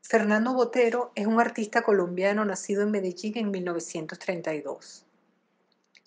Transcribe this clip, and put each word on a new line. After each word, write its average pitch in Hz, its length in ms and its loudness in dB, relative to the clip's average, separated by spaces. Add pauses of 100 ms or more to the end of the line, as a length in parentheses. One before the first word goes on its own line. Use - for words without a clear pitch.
Fernando 220 520 2
Botero 240 600 2
es 208 100 -2
un 226 140 4
artista 233 440 0
colombiano 196 600 2
nacido 202 380 -2
en 208 100 0
Medellín 202 460 -4
en 214 120 -2
mil 185 140 -4
novecientos 170 560 -6
treinta 170 340 -4
y 151 60 -4
dos. - 460 -12 (1000)